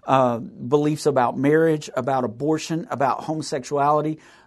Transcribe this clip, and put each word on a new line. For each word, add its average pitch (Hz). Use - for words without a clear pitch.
uh, 127
beliefs 147
about 127
marriage, 156
about 131
abortion, 143
about 131
homosexuality. 151